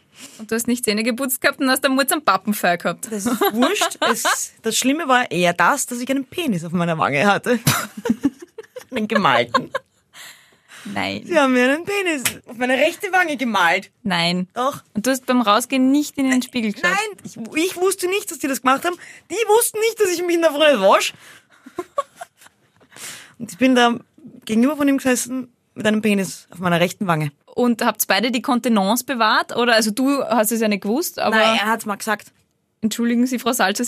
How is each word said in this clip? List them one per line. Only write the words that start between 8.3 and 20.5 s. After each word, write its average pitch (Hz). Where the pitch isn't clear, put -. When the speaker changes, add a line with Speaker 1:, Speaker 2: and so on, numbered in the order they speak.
Speaker 2:
Einen 220
gemalten. 143
Speaker 1:
Nein. 202
Speaker 2:
Sie 339
haben 269
mir 247
einen 339
Penis 359
auf 233
meine 254
rechte 339
Wange 339
gemalt. 196
Speaker 1:
Nein. 180
Speaker 2:
Doch. 262
Speaker 1:
Und 208
du 262
hast 262
beim 247
Rausgehen 254
nicht 294
in 277
den 262
Speaker 2:
Nein, 254
Speaker 1:
Spiegel 226
geschaut? 320
Speaker 2:
nein, 403
ich, -
ich 311
wusste 370
nicht, 392
dass 330
die 302
das 262
gemacht 262
haben. 349
Die 339
wussten 440
nicht, 440
dass 381
ich 349
mich 339
in 330
der 320